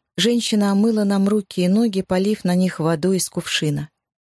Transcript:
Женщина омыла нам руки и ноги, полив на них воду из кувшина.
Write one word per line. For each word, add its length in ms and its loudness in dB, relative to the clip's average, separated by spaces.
Женщина 540 2
омыла 320 2
нам 240 2
руки 340 -2
и 60 2
ноги, 340 2
полив 420 -2
на 120 0
них 240 0
воду 340 0
из 160 -2
кувшина. 600 -4